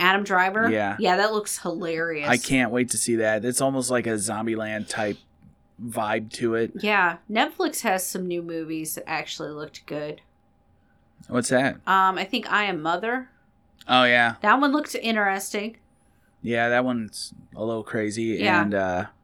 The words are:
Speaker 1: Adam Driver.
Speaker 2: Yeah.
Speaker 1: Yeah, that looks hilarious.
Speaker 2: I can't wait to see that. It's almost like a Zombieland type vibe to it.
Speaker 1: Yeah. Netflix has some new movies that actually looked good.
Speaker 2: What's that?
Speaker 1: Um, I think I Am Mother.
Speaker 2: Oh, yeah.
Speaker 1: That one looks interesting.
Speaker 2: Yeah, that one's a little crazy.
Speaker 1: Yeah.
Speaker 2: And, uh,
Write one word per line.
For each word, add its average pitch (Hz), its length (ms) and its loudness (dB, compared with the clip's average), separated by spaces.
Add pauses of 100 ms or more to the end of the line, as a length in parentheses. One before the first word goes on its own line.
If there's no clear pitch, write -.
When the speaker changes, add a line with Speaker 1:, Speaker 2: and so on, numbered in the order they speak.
Speaker 1:
Adam 190 220 4
Driver. 196 440 2
Speaker 2:
Yeah. 104 300 0
Speaker 1:
Yeah, 185 200 4
that 220 140 2
looks 208 260 -4
hilarious. 165 680 -4
Speaker 2:
I 123 100 4
can't 127 340 2
wait 123 180 0
to 110 80 -2
see 117 180 0
that. 110 280 2
It's 123 160 -2
almost 135 280 0
like 120 200 0
a 110 60 0
Zombieland 107 760 -4
type 107 280 -4 (640)
vibe 110 520 -4
to 113 240 -2
it. 117 240 0
Speaker 1:
Yeah. 196 380 2 (120)
Netflix 302 520 0
has 190 220 0
some 185 220 -6
new 175 160 -4
movies 160 540 -6
that - 120 -10
actually 156 420 -6
looked 151 360 -12
good. 151 340 -8 (1080)
Speaker 2:
What's 123 220 -2
that? 131 240 2 (120)
Speaker 1:
Um, 190 320 4
I 190 60 -2
think 220 260 -6
I 208 140 2
Am 180 180 -4
Mother. 220 480 -2 (580)
Speaker 2:
Oh, 127 160 6
yeah. 120 380 6
Speaker 1:
That 220 180 6
one 277 120 4
looks 294 240 -2
interesting. 214 800 -2 (640)
Speaker 2:
Yeah, 117 280 0
that 123 140 4
one's 117 480 -4 (220)
a 110 100 -6
little 113 200 -4
crazy. 107 560 -2
Speaker 1:
Yeah. 104 220 4
Speaker 2:
And, 101 120 0
uh, 95 320 0 (180)